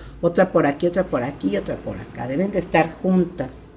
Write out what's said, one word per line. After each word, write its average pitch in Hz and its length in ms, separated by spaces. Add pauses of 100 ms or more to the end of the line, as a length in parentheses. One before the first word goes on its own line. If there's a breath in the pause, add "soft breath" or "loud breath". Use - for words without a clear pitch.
(200 loud breath)
Otra 180 320
por 156 140
aquí, 143 200
otra - 180
por 123 200
aquí 143 260
y 202 60
otra 165 200
por 104 200
acá. 120 320
Deben 180 240
de 185 80
estar 160 320
juntas. 175 840